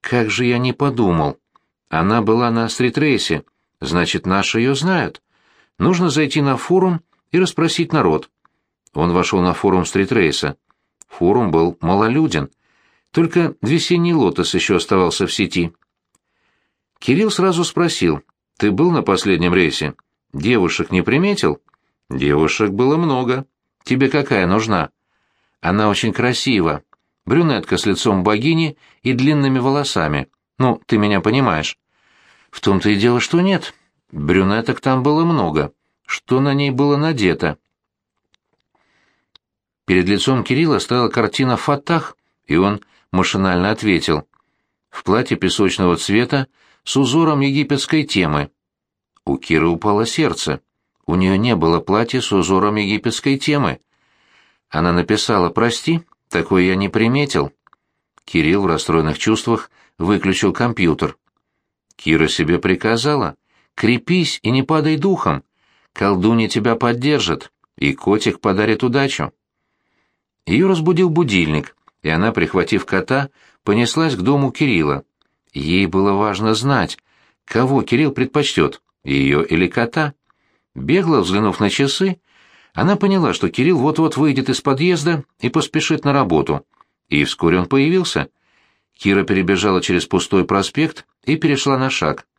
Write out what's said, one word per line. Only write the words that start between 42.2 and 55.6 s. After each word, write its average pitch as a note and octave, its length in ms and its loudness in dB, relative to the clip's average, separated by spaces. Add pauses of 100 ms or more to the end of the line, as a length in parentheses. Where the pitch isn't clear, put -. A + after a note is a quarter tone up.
и D2+ 120 0
он G2+ 240 0 (300)
машинально F#2 600 0
ответил: E2+ 560 -2 (600)
«В - 140 -16
платье A2 340 0
песочного F2+ 580 0
цвета A#2+ 520 0 (360)
с - 140 -4
узором D3 420 2
египетской C#3 640 0
темы». D2+ 480 -2 (720)
У C2+ 120 -2
Киры D#2+ 300 0
упало G#2 380 0
сердце. G2+ 560 -4 (440)
У F2 100 -2
нее F#2+ 200 2
не A2 200 0
было E2 240 2
платья A#2 420 0
с - 100 -6
узором F#2+ 440 2
египетской G#2+ 640 -2
темы. C3+ 420 -2 (920)
Она E2+ 240 0
написала: F2+ 560 0
«Прости, A#2 520 -2 (280)